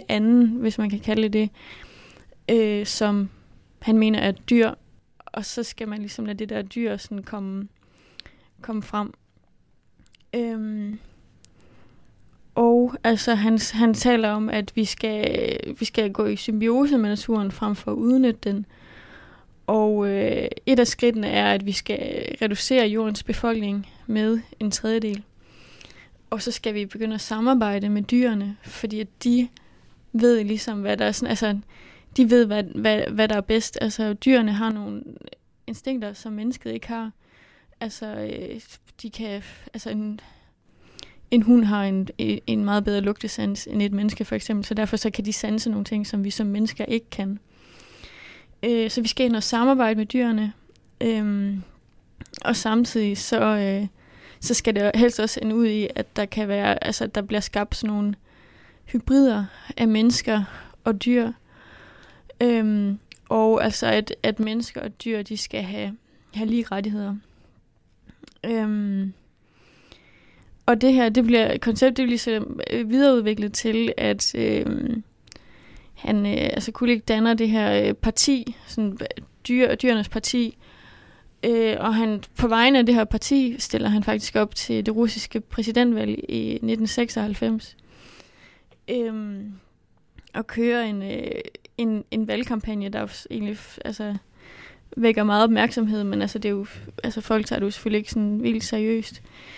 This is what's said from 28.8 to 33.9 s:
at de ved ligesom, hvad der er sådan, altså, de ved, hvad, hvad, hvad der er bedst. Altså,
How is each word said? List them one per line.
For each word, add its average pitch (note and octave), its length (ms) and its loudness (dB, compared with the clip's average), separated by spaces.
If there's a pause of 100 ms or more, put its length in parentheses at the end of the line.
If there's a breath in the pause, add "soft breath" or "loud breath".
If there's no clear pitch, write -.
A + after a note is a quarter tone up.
at G#3+ 80 -6 (160)
de B3 240 2 (640 soft breath)
ved A#3 300 6
ligesom, G#3 380 -4
hvad G3+ 160 -2
der G#3 80 0
er G#3+ 60 2
sådan, A#3+ 180 -4
altså, G#3 300 0 (580 soft breath)
de B3 120 6
ved, A#3+ 160 8
hvad, G#3 180 0
hvad, G#3+ 480 0
hvad A3 160 2
der G#3+ 80 0
er G#3 60 0
bedst. A3 400 -2
Altså, G#3+ 320 -2